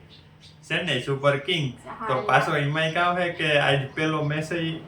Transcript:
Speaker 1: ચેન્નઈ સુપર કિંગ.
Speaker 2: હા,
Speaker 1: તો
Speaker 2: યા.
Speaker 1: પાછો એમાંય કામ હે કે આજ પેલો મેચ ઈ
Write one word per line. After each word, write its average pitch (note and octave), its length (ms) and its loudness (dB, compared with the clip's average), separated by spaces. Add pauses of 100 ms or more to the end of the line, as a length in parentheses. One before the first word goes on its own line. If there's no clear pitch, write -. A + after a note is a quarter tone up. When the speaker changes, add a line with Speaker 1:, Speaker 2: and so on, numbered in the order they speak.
(680)
Speaker 1:
ચેન્નઈ D#3+ 340 -2
સુપર C#3 360 2
કિંગ. D3+ 340 -2 (140)
Speaker 2:
હા, - 200 -10
Speaker 1:
તો C3+ 80 0
Speaker 2:
યા. B2+ 80 0
Speaker 1:
પાછો C#3+ 340 2
એમાંય D#3 360 0
કામ F3 240 2
હે F3 140 0
કે D#3 280 2
આજ C#3 360 2
પેલો D#3 280 0
મેચ D3+ 300 -2
ઈ E3 180 -2 (180)